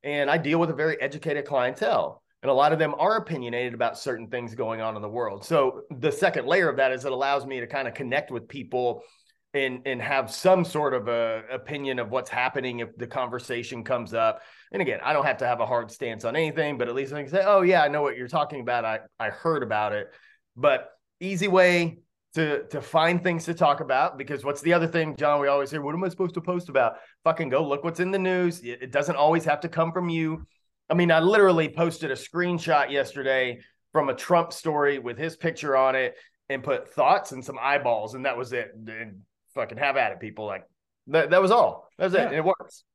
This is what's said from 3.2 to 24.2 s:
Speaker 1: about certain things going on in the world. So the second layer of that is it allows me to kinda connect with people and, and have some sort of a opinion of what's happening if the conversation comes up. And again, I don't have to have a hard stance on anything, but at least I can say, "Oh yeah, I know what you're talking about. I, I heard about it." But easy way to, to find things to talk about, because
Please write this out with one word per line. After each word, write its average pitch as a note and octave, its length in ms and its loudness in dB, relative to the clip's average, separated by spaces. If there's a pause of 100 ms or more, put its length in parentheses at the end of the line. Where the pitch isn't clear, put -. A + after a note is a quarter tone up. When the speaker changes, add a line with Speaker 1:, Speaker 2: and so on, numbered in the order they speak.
Speaker 1:
about A#2 240 -2
certain A#2 300 -6
things A#2+ 260 -8
going A2+ 260 -4
on A2 160 -4
in G#2 60 -10
the G#2 80 -10
world. G#2+ 340 -6
So C#3 460 2
the C#3+ 220 -2
second D#3+ 340 0
layer E3 240 4
of B2+ 80 -4
that C3+ 140 2
is B2+ 120 -6
it C#3 80 -4
allows C3+ 320 0
me C3 160 -8
to A#2 60 -6
kinda B2+ 260 -6
connect C3+ 380 -4
with A#2 180 -8
people B2 540 -4 (540)
and, B2+ 320 -2
and B2+ 120 -4
have B2+ 300 0
some F#3 340 4
sort D3+ 300 0
of A#2 140 -2
a A2+ 420 -2
opinion C3+ 480 -6
of A2+ 140 -4
what's B2+ 180 -2
happening B2 520 -2
if A2+ 160 -10
the A#2 100 -8
conversation A#2+ 760 -6
comes A#2 300 -4
up. A2+ 300 0 (280)
And G3 80 -6
again, B2 220 -2
I B2+ 120 -2
don't C#3+ 120 2
have C3+ 120 0
to B2+ 100 -2
have A#2+ 120 0
a A2+ 60 0
hard A#2 240 -2
stance A#2 340 -8
on A#2+ 120 -2
anything, D3+ 420 -2
but A#2+ 100 -2
at A#2 60 -6
least C3+ 200 -4
I D3 100 -8
can C#3+ 80 -12
say, F#3+ 120 2
"Oh G3 180 6
yeah, F3 200 6
I D3 60 4
know D3 160 0
what C3 120 -2
you're B2 120 -10
talking D3 340 -4
about. A#2+ 240 -2
I, A2 140 -2 (200)
I A2 100 -4
heard D3+ 340 -2
about G#2+ 300 0
it." G#2 160 -6 (460)
But C3 360 2 (280)
easy F#3+ 280 -2
way F3 520 4 (360)
to, D3+ 320 0
to D3 140 -6
find E3+ 420 2
things E3+ 220 0
to E3 100 -4
talk C#3+ 240 4
about, C3+ 400 0
because C#3 240 -8